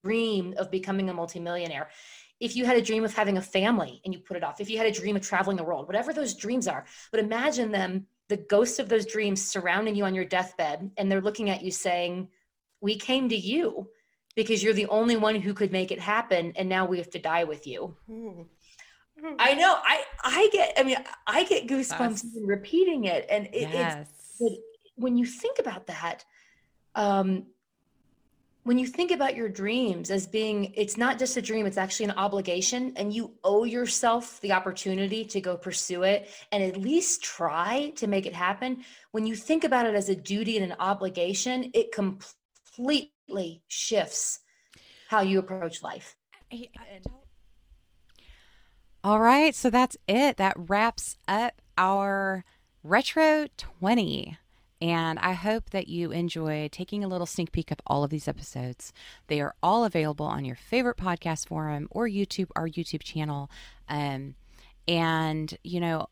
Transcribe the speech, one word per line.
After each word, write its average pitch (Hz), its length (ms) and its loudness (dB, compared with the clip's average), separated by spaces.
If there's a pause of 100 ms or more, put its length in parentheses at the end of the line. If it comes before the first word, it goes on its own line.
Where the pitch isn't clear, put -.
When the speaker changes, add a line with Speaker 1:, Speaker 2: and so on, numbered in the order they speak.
Speaker 1:
dream 208 540 0
of 185 140 -4
becoming 190 380 -2
a 175 40 -6
multimillionaire, 170 760 -6 (500)
if 240 160 -4
you 247 100 0
had 247 120 6
a 233 40 6
dream 220 220 0
of 208 100 -2
having 202 240 2
a 185 40 0
family 190 640 0
and 190 80 -6
you 170 60 -10
put - 180 -10
it 170 60 -4
off, 151 160 -8
if 202 80 -6
you 220 120 -4
had 226 80 4
a 208 40 4
dream 202 240 -2
of 190 60 0
traveling 190 360 0
the 170 60 -4
world, 156 220 -4
whatever 233 280 -2
those 262 200 -2
dreams 226 340 -2
are, 143 180 -4 (260)
but 220 80 2
imagine 233 520 0
them, 190 360 -2 (200)
the 202 100 0
ghosts 226 420 4
of 214 100 -4
those 220 160 4
dreams 202 400 -2
surrounding 196 480 0
you 202 120 0
on 190 100 0
your 185 100 -2
deathbed, 180 720 -2
and 196 140 0
they're 190 100 2
looking 208 300 -2
at 185 100 -4
you 185 80 -6
saying, 175 600 -2 (500)
"We 208 160 0
came 254 340 0
to 233 60 0
you 202 560 -2 (420)
because 214 300 2
you're 220 100 4
the 202 140 2
only 226 300 4
one 214 180 4
who 202 180 0
could 190 200 0
make 190 180 0
it 185 80 -4
happen, 185 560 0
and 185 140 -2
now 185 160 2
we 180 120 0
have 175 120 -6
to 175 100 -10
die 170 240 0
with 151 240 -6
you." 151 280 -8 (140)
Speaker 2:
Ooh. 208 380 -14 (880)
Speaker 1:
I 254 160 6
know. 339 300 6
I, 302 220 4 (180)
I 381 300 6
get, 392 240 4
I 269 60 6
mean, 262 140 2 (300)
I 277 160 4
get 339 240 2
goosebumps 262 320 -2
Speaker 2:
That's 226 260 0
Speaker 1:
even 226 220 -8
repeating 311 560 2
it. 175 260 0
And 202 180 0
it, 220 220 -4
Speaker 2:
Yes. 160 380 -2 (320)
Speaker 1:
it's, - 20 0
it, 233 180 0 (360)
when 240 220 0
you 240 80 4
think 523 340 -4
about 190 280 -6
that, - 380 -8 (720)
um, 196 500 2 (1160)
when 247 160 4
you 254 80 0
think 349 240 0
about 269 240 2
your 226 140 -4
dreams 196 600 -2
as 190 160 -2
being, 214 500 -2
it's 202 200 -2
not 240 240 0
just 254 160 -2
a 240 60 0
dream, 220 240 -2
it's 190 120 -2
actually 190 280 -2
an 202 120 -2
obligation, 196 800 -2
and 208 180 -4
you 226 200 -6 (100)
owe 202 200 4
yourself 240 800 0
the 196 120 2
opportunity 190 720 -2
to 202 160 -4
go 180 160 -4
pursue 180 460 -4
it 202 260 2 (220)
and 202 120 0
at 185 140 -2
least 285 440 0
try 196 760 -2
to 220 100 -2
make 196 180 0
it - 80 -6
happen. 202 500 -2 (280)
When 220 160 -2
you 226 80 -4
think 311 300 0
about 240 200 4
it 214 80 2
as 196 160 2
a 190 60 2
duty 208 420 -2
and 185 140 0
an - 80 -10
obligation, 196 920 -2
it 226 180 2
completely 196 1800 -6
shifts - 720 -2 (680)
how 214 120 4
you 190 180 4
approach 185 440 -6
life. - 320 -12 (360)
Speaker 2:
I, 240 260 -14
I 202 260 -20
don't. 247 140 -12 (1900)
All 208 160 4
right, 269 360 8
so 247 160 2
that's 247 260 4 (100)
it. 254 300 4
That 190 180 2
wraps 202 600 0 (100)
up 220 320 0 (160)
our 196 680 2 (380)
Retro 302 640 4 (100)
twenty. 180 800 -2 (420)
And 165 400 0
I 185 140 2
hope 208 380 -2
that 196 180 -4
you 170 220 -4
enjoy 156 600 -4
taking 202 320 -8
a 196 40 -4
little 180 200 -4
sneak - 240 -4
peek - 180 -4
of 151 160 -6
all 143 180 2
of 143 60 0
these 151 180 -4
episodes. 127 640 -10 (360)
They 147 120 0
are 143 220 -2
all 220 240 4
available 151 400 0
on 139 180 -4
your 131 120 -6
favorite 240 420 0
podcast 170 500 -2
forum 151 440 -4
or 233 160 -2
YouTube, 196 480 -2
our 165 120 -2
YouTube 160 360 -6
channel. 147 480 -6 (360)
Um, 139 460 -4 (540)
and, 160 760 0
you 170 160 -4
know 165 320 0